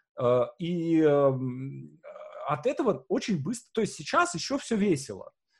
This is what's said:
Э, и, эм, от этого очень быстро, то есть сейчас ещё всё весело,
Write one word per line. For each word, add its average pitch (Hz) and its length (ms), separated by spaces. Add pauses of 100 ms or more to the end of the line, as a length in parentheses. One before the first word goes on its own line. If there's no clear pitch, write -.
(200)
Э, 123 260 (140)
и, 165 420
эм, 139 1000 (460)
от 147 200
этого 277 420
очень 185 340
быстро, 214 300
то 226 80
есть - 140
сейчас 320 400
ещё 247 220
всё - 200
весело, 147 540 (280)